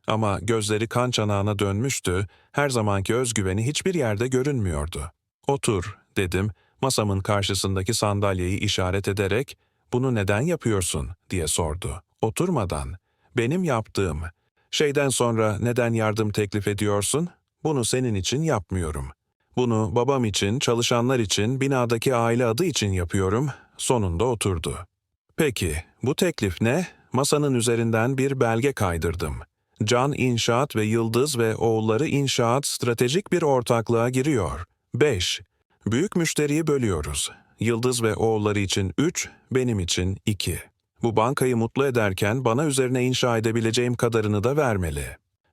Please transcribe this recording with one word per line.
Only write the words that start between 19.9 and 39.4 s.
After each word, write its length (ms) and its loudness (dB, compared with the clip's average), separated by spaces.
babam 300 2
için, 340 0
çalışanlar 600 2
için, 420 -2
binadaki 540 0
aile 300 2
adı 200 0
için 260 0
yapıyorum." 580 0
Sonunda 480 0
oturdu. 520 -2
"Peki, 460 -2
bu 120 -2
teklif 460 -2
ne?" 260 2
Masanın 440 2
üzerinden 640 2
bir 220 0
belge 340 2
kaydırdım. 680 -2
"Can 300 2
İnşaat 640 0
ve 80 0
Yıldız 540 0
ve 180 2
Oğulları 520 2
İnşaat 600 0
stratejik 640 0
bir 100 2
ortaklığa 680 2
giriyor. 560 0
Beş. 460 0
Büyük 280 0
müşteriyi 520 0
bölüyoruz. 640 -2
Yıldız 440 0
ve 120 2
oğulları 440 0
için 380 -2
üç, 320 0